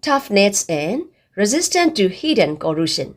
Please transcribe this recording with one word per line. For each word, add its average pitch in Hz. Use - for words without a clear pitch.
toughness 208
and 190
resistant 330
to 202
heat 311
and 151
corrosion. 156